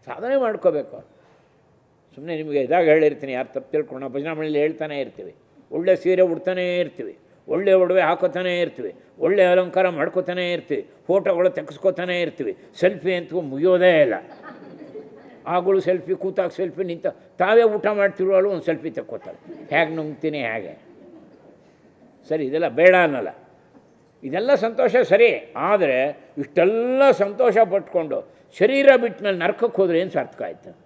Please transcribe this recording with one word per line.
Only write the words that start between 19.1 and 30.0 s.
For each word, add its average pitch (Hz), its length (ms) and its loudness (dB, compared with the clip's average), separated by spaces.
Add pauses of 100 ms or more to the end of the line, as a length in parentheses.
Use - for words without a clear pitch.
ಹೇಗೆ 160 160 -2
ನುಂಗ್ತೀನಿ 151 420 -6
ಹೇಗೆ? 110 440 -8 (1500)
ಸರಿ, 156 160 -2
ಇದೆಲ್ಲ 151 220 -4
ಬೇಡ 165 280 6
ಅನ್ನಲ್ಲ, 143 340 0 (960)
ಇದೆಲ್ಲ 202 320 -2
ಸಂತೋಷ 226 400 0
ಸರಿ, 214 600 2
ಆದರೆ 147 640 0 (180)
ಇಷ್ಟೆಲ್ಲ 233 720 2
ಸಂತೋಷ 202 460 2
ಪಟ್ಕೊಂಡು 180 760 -2 (260)
ಶರೀರ 269 360 6
ಬಿಟ್ಟು 233 280 -2
ಮೇಲೆ 196 140 -2
ನರಕಕ್ಕೆ 196 440 -2
ಹೋದ್ರೆ 170 180 2
ಏನು 185 120 -4